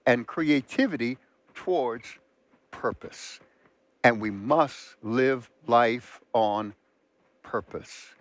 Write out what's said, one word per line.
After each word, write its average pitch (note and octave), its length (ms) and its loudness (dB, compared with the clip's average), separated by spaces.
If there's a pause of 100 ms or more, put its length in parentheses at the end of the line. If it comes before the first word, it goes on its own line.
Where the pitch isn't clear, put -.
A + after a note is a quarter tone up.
and A#2+ 220 2
creativity D3 920 0 (380)
towards B2+ 640 -4 (520)
purpose. - 680 -8 (640)
And A#2 160 6
we G#2+ 100 -2
must C3 720 0
live B2 460 0 (180)
life A#2+ 540 2 (140)
on G#2+ 400 0 (680)
purpose. - 680 -10 (120)